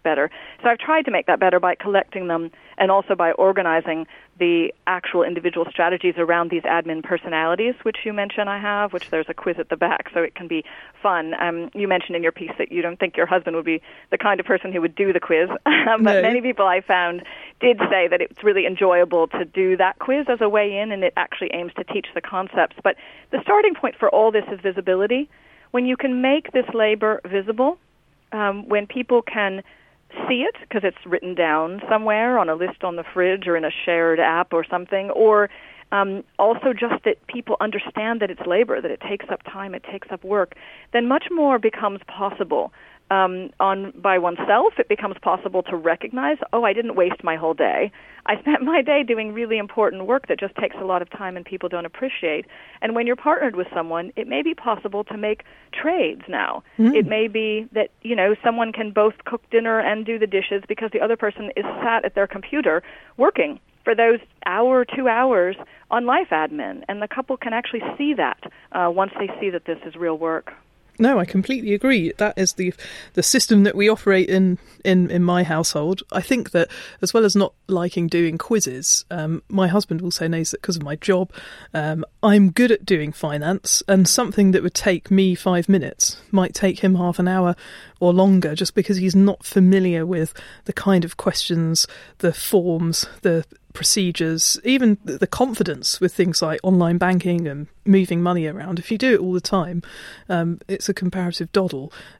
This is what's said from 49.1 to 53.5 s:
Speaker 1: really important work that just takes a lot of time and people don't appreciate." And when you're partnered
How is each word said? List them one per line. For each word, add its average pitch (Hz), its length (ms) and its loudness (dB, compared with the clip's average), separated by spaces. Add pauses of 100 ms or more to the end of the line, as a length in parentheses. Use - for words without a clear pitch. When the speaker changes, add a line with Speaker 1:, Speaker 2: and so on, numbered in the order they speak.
Speaker 1:
really 226 240 -4
important 202 500 -2
work 262 200 0
that 165 120 -2
just 196 160 -8
takes - 220 -4
a 202 80 -8
lot 180 160 -2
of 175 100 -12
time 185 240 -10
and 180 100 -14
people 185 240 -8
don't 175 160 -8
appreciate." 165 600 -6 (360)
And 226 140 -2
when 233 100 -2
you're 240 120 -2
partnered 277 380 0